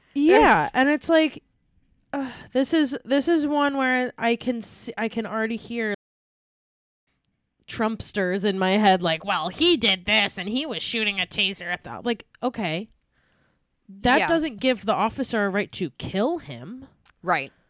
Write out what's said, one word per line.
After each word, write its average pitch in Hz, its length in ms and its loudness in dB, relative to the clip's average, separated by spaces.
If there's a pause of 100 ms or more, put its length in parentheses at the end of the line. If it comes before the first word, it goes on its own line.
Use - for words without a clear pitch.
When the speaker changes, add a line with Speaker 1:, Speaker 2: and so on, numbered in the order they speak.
(120)
Speaker 1:
Yeah, 311 260 6 (260)
Speaker 2:
There's - 100 -2
Speaker 1:
and 269 160 4
it's 302 180 0
like, 320 340 2 (720)
uh, 269 180 -6 (220)
this 269 220 2
is, 294 280 2
this 269 240 0
is 320 200 4
one 285 320 0
where 254 400 0
I 233 180 0
can 240 240 -4
see, - 380 -12
I 220 100 -2
can 226 160 -6
already 220 320 -4
hear 220 380 -6 (1700)
Trumpsters 202 800 -2
in 196 140 0
my 190 140 2
head, 196 300 6
like, 165 220 -2
"Well, 180 240 -2
he 330 280 2
did 196 280 0
this 208 320 0
and 185 120 -8
he 254 180 -4
was 185 160 -8
shooting 208 380 -2
a 180 60 -2
taser 185 460 -4
at 175 120 -8
the," 113 200 -12
like, 240 220 -4 (160)
okay. 208 480 -4 (960)
That 202 300 2
Speaker 2:
Yeah. 185 100 2
Speaker 1:
doesn't 302 320 0
give 247 240 0
the 208 100 2
officer 214 520 -2
a - 20 -2
right 196 240 -4
to 165 180 -4
kill 226 480 -4
him. 156 480 -14 (360)
Speaker 2:
Right. 156 300 -2 (180)